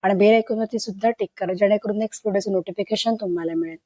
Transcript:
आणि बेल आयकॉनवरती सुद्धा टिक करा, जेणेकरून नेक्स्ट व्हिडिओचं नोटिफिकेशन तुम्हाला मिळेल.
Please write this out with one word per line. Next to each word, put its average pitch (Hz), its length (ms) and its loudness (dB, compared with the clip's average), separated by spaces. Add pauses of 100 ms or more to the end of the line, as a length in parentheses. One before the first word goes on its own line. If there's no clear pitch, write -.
आणि 196 100 2
बेल 202 200 6
आयकॉनवरती 220 440 0
सुद्धा 214 400 -2
टिक 190 180 -4
करा, 185 180 -4
जेणेकरून 208 440 2
नेक्स्ट 220 280 -6
व्हिडिओचं 196 260 -2
नोटिफिकेशन 196 680 -2
तुम्हाला 170 340 -4
मिळेल. 165 320 -4